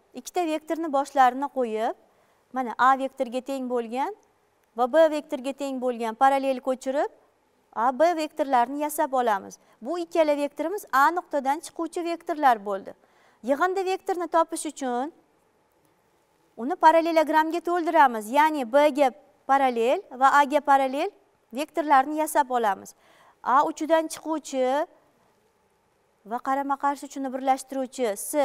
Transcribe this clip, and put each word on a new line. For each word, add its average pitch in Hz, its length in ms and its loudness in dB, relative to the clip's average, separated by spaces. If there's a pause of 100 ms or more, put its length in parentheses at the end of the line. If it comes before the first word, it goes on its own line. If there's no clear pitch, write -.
(140)
ikkita 339 340 -6
vektorni 311 460 -4
boshlarini 269 640 2
qo'yib, 233 380 -2 (580)
mana, 254 240 -6
A 262 220 4
vektorga 262 420 -6
teng 262 280 -8
bo'lgan 247 460 -4 (640)
va 247 160 2
B 320 180 8
vektorga 277 420 -6
teng 269 280 -8
bo'lgan 233 340 -4
parallel 269 480 2
ko'chirib, 262 480 -2 (640)
A, 247 240 0
B - 20 4 (140)
vektorlarini 277 720 -2
yasab 294 280 -2
olamiz. 202 460 -2 (220)
Bu 320 180 -6
ikkala 320 380 0
vektorimiz 330 560 -6
A 277 180 4
nuqtadan 269 480 -4
chiquvchi 330 460 -8
vektorlar 302 600 0
bo'ldi. 196 300 -8 (480)
Yig'indi 359 420 -2
vektorni 359 420 -4
topish 330 440 -2
uchun 262 400 -6 (1500)
uni 262 180 -4
parallelogramga 320 840 4
to'ldiramiz, 302 720 2
ya'ni 294 320 2 (100)
B 294 160 6
ga 262 220 2 (360)
parallel 269 640 2
va 262 280 4
A 285 40 6
ga 285 180 0
parallel 277 500 2 (420)
vektorlarni 294 640 2
yasab 302 360 -2
olamiz. 208 420 -2 (500)
A 269 200 2
uchidan 320 440 0
chiquvchi 285 800 -4 (1400)
va 220 120 -8 (100)
qarama-qarshi 277 580 -2
uchini 269 280 -8
birlashtiruvchi 262 840 -2
S - 160 -10 (120)